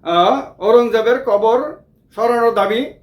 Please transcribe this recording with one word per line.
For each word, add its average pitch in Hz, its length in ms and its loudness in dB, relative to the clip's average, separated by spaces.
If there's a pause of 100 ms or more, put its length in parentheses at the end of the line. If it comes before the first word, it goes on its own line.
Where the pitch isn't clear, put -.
আহ, 175 300 2 (300)
ঔরঙ্গজেবের 226 520 2 (120)
কবর 220 300 2 (580)
সরানোর 233 420 0
দাবি 208 220 -2 (220)